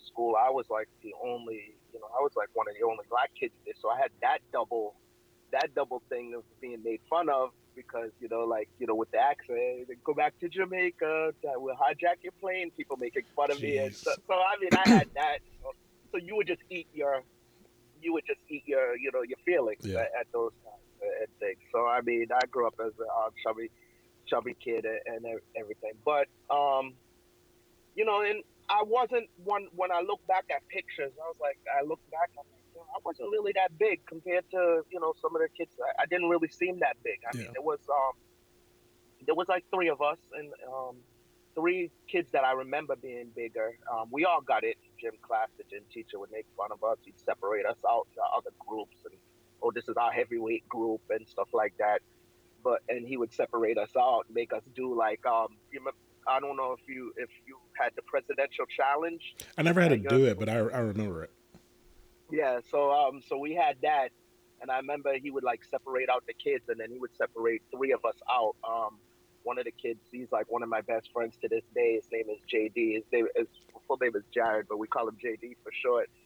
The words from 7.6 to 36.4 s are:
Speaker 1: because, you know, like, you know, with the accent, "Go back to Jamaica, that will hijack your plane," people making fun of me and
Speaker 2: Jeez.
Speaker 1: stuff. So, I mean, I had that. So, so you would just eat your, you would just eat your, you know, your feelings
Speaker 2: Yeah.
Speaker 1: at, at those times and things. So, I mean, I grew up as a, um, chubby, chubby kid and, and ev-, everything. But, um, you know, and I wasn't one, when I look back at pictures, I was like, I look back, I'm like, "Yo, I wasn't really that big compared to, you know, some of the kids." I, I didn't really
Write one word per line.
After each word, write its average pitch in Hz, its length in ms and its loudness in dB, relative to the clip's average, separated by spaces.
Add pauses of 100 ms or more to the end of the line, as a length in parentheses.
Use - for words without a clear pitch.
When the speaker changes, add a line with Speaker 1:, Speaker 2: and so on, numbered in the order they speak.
Speaker 1:
because, 117 460 -8
you 117 80 -8
know, 113 160 0
like, 117 240 0 (100)
you 123 80 -4
know, 110 80 2
with 110 160 0
the 110 80 2
accent, 123 680 0 (160)
"Go 156 100 0
back 151 240 0
to 175 100 -6
Jamaica, 170 920 -2
that 135 180 -4
will 131 140 -4
hijack 156 480 0
your 175 80 -10 (100)
plane," 185 360 -4
people 147 200 -6
making 123 280 -4 (100)
fun 143 160 2
of 143 100 -2
me 143 180 0
and 135 120 0
Speaker 2:
Jeez. - 60 -14
Speaker 1:
stuff. - 220 -2 (100)
So, 190 60 2
I 185 260 2
mean, 185 120 0
I 190 160 6
had 214 260 8
that. 147 240 0 (240)
So, 135 100 -12 (400)
so - 60 -4
you 180 180 -8
would 202 100 0
just 170 240 -4
eat 175 240 -10
your, 139 300 -2 (760)
you 165 120 -2
would 160 120 -2
just - 240 -6
eat 147 180 -10
your, 131 300 2
you 131 160 -6
know, 127 100 0
your 123 160 -8
feelings 131 460 0
Speaker 2:
Yeah. 98 140 -2
Speaker 1:
at, 113 220 0
at - 120 -8
those 117 200 0 (100)
times 104 500 -10 (100)
and - 180 -8
things. 98 180 -4 (140)
So, 120 140 2
I 120 160 2
mean, 117 300 0
I 127 140 2
grew 123 220 0
up - 100 -4
as 113 220 -4
a, - 20 -8
um, 113 300 -2 (100)
chubby, 113 260 -4 (580)
chubby 120 280 -2
kid 113 300 -4
and, 110 220 -4
and 117 200 -8
ev-, 113 160 -8 (140)
everything. 107 380 -8 (100)
But, 143 240 2 (220)
um, 135 440 2 (1040)
you 214 80 2
know, 208 180 4
and 208 220 -2 (260)
I 208 120 4
wasn't 233 480 2 (140)
one, 202 300 -2
when 180 160 0
I 180 120 2
look 202 240 -4
back 190 180 2 (100)
at 139 140 -4
pictures, 160 500 -8
I 156 80 -12
was 165 140 -8
like, 143 180 -2 (160)
I 139 80 4
look 156 180 -6 (100)
back, 165 180 0 (100)
I'm 143 140 -16
like, - 80 -20 (140)
"Yo, 170 80 -20 (120)
I 190 80 -8
wasn't - 280 -8
really 208 240 0
that 185 240 2
big 202 260 2
compared 175 460 -4
to, 170 400 4
you 180 100 -8
know, 160 220 0
some 165 120 -2
of 160 60 0
the 160 80 2
kids." - 220 -8 (100)
I, 127 220 6
I 143 40 4
didn't 175 220 2
really 165 200 6